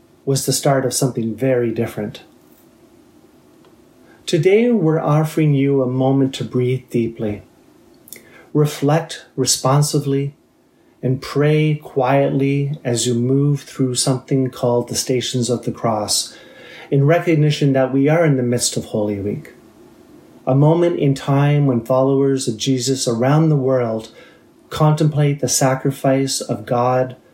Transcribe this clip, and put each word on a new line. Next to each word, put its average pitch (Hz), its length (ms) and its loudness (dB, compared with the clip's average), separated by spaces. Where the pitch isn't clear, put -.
was 135 180 -2
the 139 80 0
start 135 320 0
of 123 80 -2
something 113 420 -2
very 123 380 0
different. 113 520 -6
Today, 196 440 2
we're 160 300 2
offering 151 540 2
you 139 260 2
a 127 60 0
moment 131 480 0
to 123 100 -8
breathe 127 460 -2
deeply, 113 520 -4
reflect 151 720 0
responsively, 139 1000 0
and 131 220 -2
pray 151 540 2
quietly 139 1080 0
as 120 220 -2
you 123 80 0
move 139 480 0
through 127 320 -4
something 131 560 -2
called 120 380 -2
the 117 60 -6
Stations 120 540 -2
of 120 160 -2
the 113 80 -4
Cross, - 640 -4
in 139 160 4
recognition 151 640 2
that 131 220 0
we 139 160 2
are 170 160 4
in 143 100 2
the 127 60 0
midst 120 340 -2
of 117 100 -6
Holy 107 340 -4
Week, 104 340 -8
a 131 80 2
moment 170 440 4
in 139 160 2
time 143 500 2
when 123 180 0
followers 135 640 2
of 110 120 -4
Jesus 131 500 -2
around 135 400 2
the 151 80 2
world 123 560 -2
contemplate 151 720 2
the 123 100 -2
sacrifice 135 920 0
of 110 240 -6
God 127 500 0